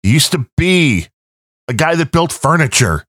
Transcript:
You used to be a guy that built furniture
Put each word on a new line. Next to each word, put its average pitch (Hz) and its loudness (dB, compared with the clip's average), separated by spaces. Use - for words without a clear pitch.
You 101 2
used 147 2
to 139 -4
be 160 0
a 123 -6
guy 160 0
that 165 -2
built 165 0
furniture 131 0